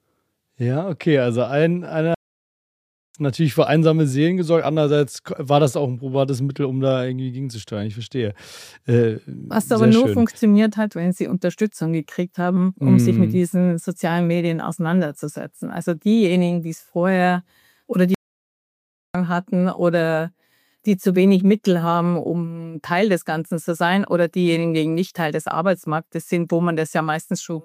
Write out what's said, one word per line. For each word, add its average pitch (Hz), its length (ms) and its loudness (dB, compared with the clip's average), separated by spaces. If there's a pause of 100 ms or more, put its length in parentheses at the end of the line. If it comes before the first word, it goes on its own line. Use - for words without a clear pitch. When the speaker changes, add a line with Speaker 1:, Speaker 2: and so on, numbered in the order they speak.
(580)
Speaker 1:
Ja, 131 300 -2
okay, 156 300 2
also 123 240 2
ein-, 160 420 0
einer 160 300 -2 (1040)
natürlich 147 360 0
für 143 140 4
einsame 156 380 4
Seelen 151 300 0
gesorgt, 165 280 0
andererseits 147 580 0
k-, - 160 -12
war 143 220 2
das 131 160 2
auch 147 100 -2
ein 123 120 -6
probates 135 420 -2
Mittel, 139 260 -4
um 131 140 -4
da 131 240 0
irgendwie 127 260 -6
gegenzusteuern. 113 560 -8
Ich 104 80 -8
verstehe. 113 400 -6 (520)
Äh, 117 400 2
Speaker 2:
Was - 440 -6
aber 220 140 4
Speaker 1:
sehr 220 80 8
Speaker 2:
nur 233 140 6
Speaker 1:
schön. 208 80 0
Speaker 2:
funktioniert 214 640 2
hat, 214 200 -4
wenn 175 160 -2
sie - 160 -4
Unterstützung 180 640 -4
gekriegt 165 460 -6
haben, 180 420 0
um 127 180 6
sich 117 200 2
mit 175 100 4
Speaker 1:
Mhm. 110 40 -2
Speaker 2:
diesen 180 460 0
sozialen 175 480 -2
Medien 170 340 0
auseinanderzusetzen. 160 1120 -4
Also 175 240 -4
diejenigen, 175 680 2
die's 165 180 -10
vorher 180 640 0 (420)
oder 180 200 2
die 185 80 2 (1000)
hatten 180 540 0
oder 165 640 0 (520)
die 202 120 2
zu 185 180 0
wenig 185 300 4
Mittel 196 360 2
haben, 170 360 0
um 165 640 -6
Teil 185 260 0
des 180 160 0
Ganzen 160 360 -6
zu 170 160 -6
sein, 185 280 2
oder 170 220 0
diejenigen, 165 480 0
die 156 140 0
nicht 165 260 -2
Teil 160 160 -2
des 156 160 -6
Arbeitsmarktes 165 840 -4
sind, 170 220 -2
wo 170 100 2
man 175 160 0
das 156 160 -4
ja 165 100 0
meistens 160 380 -6
schon 165 240 -10